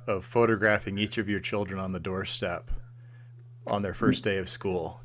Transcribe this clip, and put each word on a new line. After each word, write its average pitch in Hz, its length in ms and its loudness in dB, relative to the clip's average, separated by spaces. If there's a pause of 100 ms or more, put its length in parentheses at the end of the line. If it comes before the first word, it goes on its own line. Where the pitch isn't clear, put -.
of 98 180 -2
photographing 107 720 4
each 104 200 -2
of 104 120 0
your 101 100 0
children 95 400 -2
on 95 140 -4
the 90 80 -4
doorstep 92 680 -4 (1000)
on 101 140 0
their 95 120 -2
first 123 320 2
day 98 140 2
of 92 100 -2
school 90 560 -2